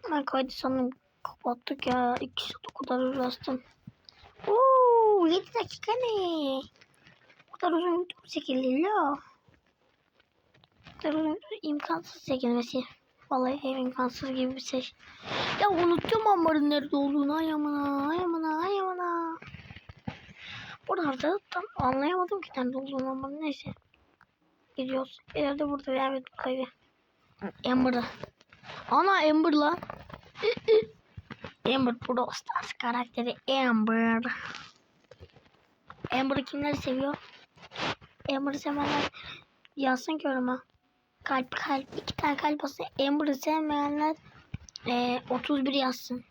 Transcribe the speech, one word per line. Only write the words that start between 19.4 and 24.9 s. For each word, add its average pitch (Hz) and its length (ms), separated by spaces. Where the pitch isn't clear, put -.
Bu 370 60
arada 311 460
tam 359 120
anlayamadım 339 680
ki - 160
nerede 254 200
olduğunu 269 320
ambarın. 269 320
Neyse. 302 280
Gidiyoruz. 262 400